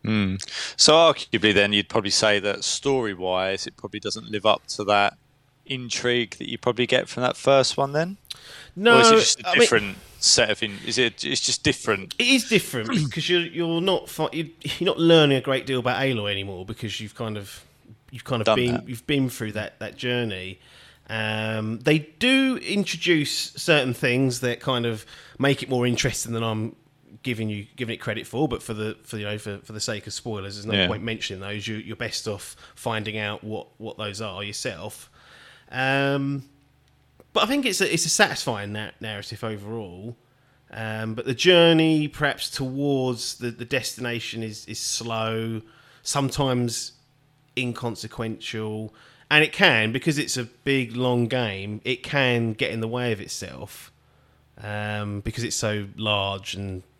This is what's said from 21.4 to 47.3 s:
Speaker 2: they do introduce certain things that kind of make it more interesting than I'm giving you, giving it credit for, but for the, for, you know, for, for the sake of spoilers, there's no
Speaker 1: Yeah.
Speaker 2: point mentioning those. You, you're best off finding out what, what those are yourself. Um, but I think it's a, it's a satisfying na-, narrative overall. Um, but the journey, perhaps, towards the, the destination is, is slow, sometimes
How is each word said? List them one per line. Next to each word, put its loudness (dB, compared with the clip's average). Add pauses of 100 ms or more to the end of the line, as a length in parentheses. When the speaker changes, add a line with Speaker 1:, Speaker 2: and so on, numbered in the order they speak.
Speaker 2:
they 4
do 2
introduce 0 (200)
certain 2
things 0
that -2
kind -2
of -4 (340)
make 2
it -8
more 2
interesting -2
than -2
I'm -2 (460)
giving -4
you, -8 (100)
giving -6
it -10
credit -6
for, -2
but -4
for -10
the, -6
for, -10
you -6
know, -6
for, -10
for -18
the -10
sake -6
of -12
spoilers, -8
there's -12
no -2
Speaker 1:
Yeah. 4
Speaker 2:
point -2
mentioning -6
those. -8
You, -6
you're -10
best -6
off -8 (180)
finding -4
out -6
what, -8 (100)
what -12
those -8
are -8
yourself. -10 (600)
Um, 0 (840)
but 4
I 2
think 0
it's 0
a, 0
it's 0
a -2
satisfying 0
na-, -8 (100)
narrative -8
overall. -10 (540)
Um, -6
but -6
the -2
journey, 6
perhaps, -2
towards -2
the, -6
the -12
destination -4
is, -10
is -10
slow, -4 (420)
sometimes 0 (920)